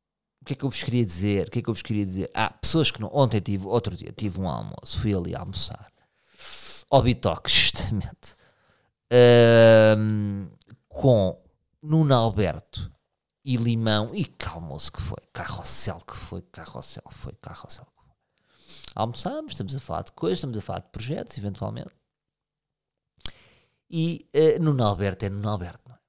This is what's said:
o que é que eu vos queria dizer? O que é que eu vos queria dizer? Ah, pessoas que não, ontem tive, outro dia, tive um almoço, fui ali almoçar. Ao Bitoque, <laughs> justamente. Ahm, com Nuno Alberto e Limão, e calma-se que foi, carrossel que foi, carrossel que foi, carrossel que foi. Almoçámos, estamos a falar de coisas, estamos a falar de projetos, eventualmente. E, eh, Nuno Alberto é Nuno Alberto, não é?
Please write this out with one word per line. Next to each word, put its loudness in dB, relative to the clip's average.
o -20
que -6
é -6
que -8
eu -2
vos -6
queria 0
dizer? -2
O -18
que -4
é -2
que -4
eu -2
vos -8
queria -2
dizer? -6
Ah, -2
pessoas 2
que -10
não, -6
ontem 2
tive, -4
outro -2
dia, -14
tive -6
um -4
almoço, -8
fui 0
ali -4
almoçar. -8
Ao 6
Bitoque, 0
<laughs> -
justamente. 0
Ahm, 8
com 2
Nuno 2
Alberto -2
e 0
Limão, 0
e -4
calma-se -10
que -10
foi, -8
carrossel -6
que -14
foi, -12
carrossel -16
que -20
foi, -14
carrossel -16
que -20
foi. -20
Almoçámos, -6
estamos -8
a -8
falar -8
de -18
coisas, -4
estamos -8
a -6
falar -10
de -16
projetos, -10
eventualmente. -10
E, -4
eh, 4
Nuno 0
Alberto -2
é -4
Nuno -6
Alberto, -8
não -20
é? -20